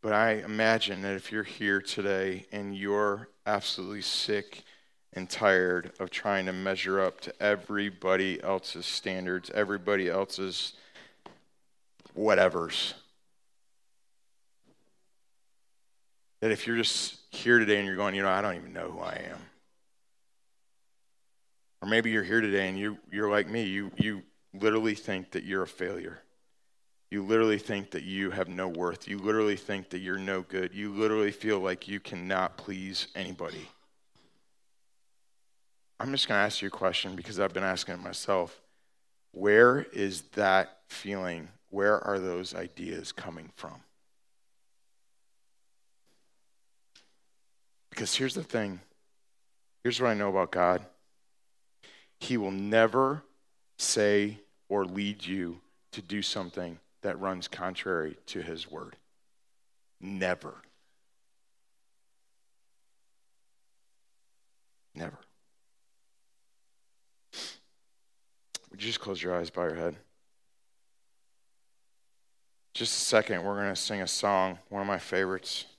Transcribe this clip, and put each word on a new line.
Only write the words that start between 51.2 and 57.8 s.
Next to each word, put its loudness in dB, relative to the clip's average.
He -2
will 0
never 4
say 4
or 0
lead -6
you -6
to -12
do -6
something -6
that -4
runs -4
contrary -4